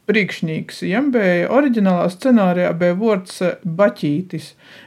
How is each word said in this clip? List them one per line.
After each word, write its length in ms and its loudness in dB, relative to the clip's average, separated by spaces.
priekšnīks. 800 -4
Jam 240 0
bija 400 2
oriģinālā 560 2
scenārijā 680 2
bija 200 2
vuords, 440 -2
eh, 220 -2
baķītis. 920 -2